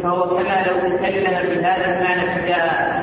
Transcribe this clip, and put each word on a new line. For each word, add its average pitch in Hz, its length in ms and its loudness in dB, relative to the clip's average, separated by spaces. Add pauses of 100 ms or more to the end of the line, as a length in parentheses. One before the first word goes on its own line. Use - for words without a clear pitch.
فهو 180 340 2
كما 185 300 0
لو 180 300 0
تكلم 190 380 0 (140)
بهذا 180 360 0
المعنى 180 360 0
ابتداء 175 800 0